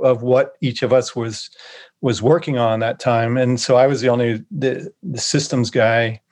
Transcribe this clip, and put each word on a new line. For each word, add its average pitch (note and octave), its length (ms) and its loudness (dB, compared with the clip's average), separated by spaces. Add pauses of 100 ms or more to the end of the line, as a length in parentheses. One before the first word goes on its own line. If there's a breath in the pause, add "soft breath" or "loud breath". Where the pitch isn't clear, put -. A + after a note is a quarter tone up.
of B2+ 180 2
what B2+ 380 0
each B2 240 -4
of A#2 80 0
us B2 240 2
was, A2+ 340 -8 (520 loud breath)
was A2+ 200 0
working D3+ 360 2
on A2+ 240 0
that A2+ 180 -4
time. A#2 380 0
And B2+ 200 2
so B2 200 2
I C3 100 6
was C3+ 140 0
the B2+ 80 2
only, A#2 420 0
the, C3+ 400 -4 (100)
the C3+ 180 -8
systems B2+ 500 -2
guy A2+ 500 0 (120)